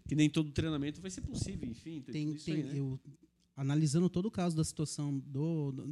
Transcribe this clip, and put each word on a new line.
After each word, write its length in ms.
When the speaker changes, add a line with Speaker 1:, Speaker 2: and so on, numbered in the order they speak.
Speaker 1:
Que 80
nem 120
todo 220
treinamento 500
vai 120
ser 100
possível, 480
enfim, 320
tem 100
Speaker 2:
Tem, 140
Speaker 1:
tudo 120
isso 80
Speaker 2:
tem, 100
Speaker 1:
aí, 80
né? 100
Speaker 2:
eu, 260
analisando 540
todo 160
o 60
caso 240
da 80
situação 560
do, 520
do, 200